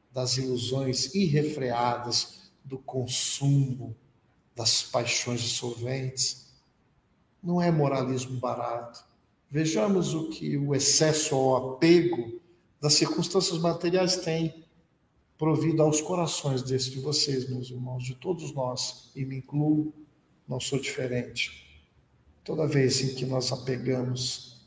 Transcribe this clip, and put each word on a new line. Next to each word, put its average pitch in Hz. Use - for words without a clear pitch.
das 127
ilusões 131
irrefreadas 123
do 135
consumo 127
das -
paixões 120
dissolventes. 123
Não 175
é 175
moralismo 131
barato. 120
Vejamos 160
o 160
que 147
o 143
excesso 156
ao 131
apego 165
das 147
circunstâncias 175
materiais 175
tem 160
provido 156
aos 151
corações 151
desses 127
de 135
vocês, 135
meus 123
irmãos, 127
de 127
todos 165
nós, 127
e 135
me 135
incluo, 151
não 131
sou -
diferente. -
Toda 156
vez 131
em -
que -
nós 127
apegamos 127